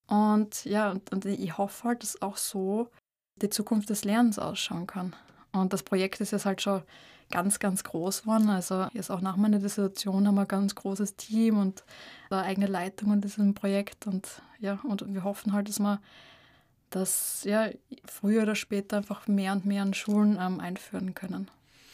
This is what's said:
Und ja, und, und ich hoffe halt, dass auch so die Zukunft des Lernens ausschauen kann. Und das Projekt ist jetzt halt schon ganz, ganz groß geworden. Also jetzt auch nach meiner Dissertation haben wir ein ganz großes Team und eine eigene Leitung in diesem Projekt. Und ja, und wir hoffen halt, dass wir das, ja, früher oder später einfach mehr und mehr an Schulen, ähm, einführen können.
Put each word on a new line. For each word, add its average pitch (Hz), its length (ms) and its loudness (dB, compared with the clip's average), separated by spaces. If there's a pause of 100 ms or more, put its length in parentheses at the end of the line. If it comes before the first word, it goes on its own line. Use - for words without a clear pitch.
Und 214 580 4
ja, 208 260 2
und, 190 200 -6
und 190 140 -2
ich 190 320 -4
hoffe 202 320 -4
halt, 240 140 -2
dass - 180 -8
auch 202 160 -6
so 202 520 -2 (520)
die 202 80 2
Zukunft 208 400 0
des 208 140 -2
Lernens 214 360 4
ausschauen - 480 -4
kann. 180 280 -6 (360)
Und 190 220 2
das 190 100 -2
Projekt 190 380 0
ist 196 100 -4
jetzt 202 140 0
halt 190 160 0
schon 196 200 0 (480)
ganz, 180 300 0
ganz 190 240 0
groß 175 380 -4
geworden. 220 280 4
Also 190 440 0
jetzt 196 160 -6
auch 180 120 -2
nach 190 140 -2
meiner 208 240 4
Dissertation 196 680 0
haben 202 80 6
wir 196 60 4
ein 196 60 0
ganz 196 280 0
großes 196 400 -4
Team 220 420 2
und 190 260 0 (460)
eine 190 140 -2
eigene 196 240 0
Leitung 196 460 -2
in 202 80 4
diesem 202 320 2
Projekt. 202 520 -2
Und 190 360 -6 (180)
ja, 196 240 -4
und 202 300 -4
wir 190 100 -4
hoffen 202 300 -2
halt, 202 160 0
dass 208 100 -4
wir 202 220 2 (880)
das, - 560 -2
ja, 208 240 2 (360)
früher 214 380 2
oder 214 120 2
später 202 420 -2
einfach 208 300 -6
mehr 196 260 2
und 190 120 0
mehr 202 160 0
an 196 120 0
Schulen, 208 480 4
ähm, 185 180 -2
einführen 180 560 -8
können. 190 340 -8 (440)